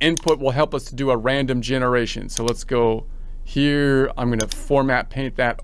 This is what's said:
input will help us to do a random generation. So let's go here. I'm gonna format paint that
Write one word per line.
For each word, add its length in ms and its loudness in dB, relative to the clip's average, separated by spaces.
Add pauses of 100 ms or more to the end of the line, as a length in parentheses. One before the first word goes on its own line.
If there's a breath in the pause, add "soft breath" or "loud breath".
input 380 2
will 120 2
help 240 0
us 100 -4
to 100 -12
do 160 0
a 60 2
random 440 0
generation. 640 0
So 160 -2
let's 220 -2
go 400 2 (400 soft breath)
here. 720 2
I'm 120 0
gonna 180 0
format 640 0
paint 280 -6
that 260 0